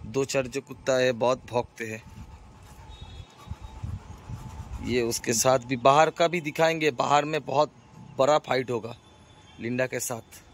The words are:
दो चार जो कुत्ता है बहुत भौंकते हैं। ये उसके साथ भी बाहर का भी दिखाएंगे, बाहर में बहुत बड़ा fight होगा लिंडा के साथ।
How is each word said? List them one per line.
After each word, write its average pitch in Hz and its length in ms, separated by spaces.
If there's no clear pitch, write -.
दो 131 180
चार 131 220
जो 131 140
कुत्ता 131 360
है 127 160
बहुत 123 340
भौंकते 117 380
हैं। 110 160
ये 120 180
उसके 117 300
साथ 127 280
भी 123 160
बाहर 143 340
का 170 160
भी 165 140
दिखाएंगे, 156 520
बाहर 143 320
में 156 200
बहुत 143 260
बड़ा 139 220
fight 131 320
होगा 117 240
लिंडा 123 280
के 127 140
साथ। - 420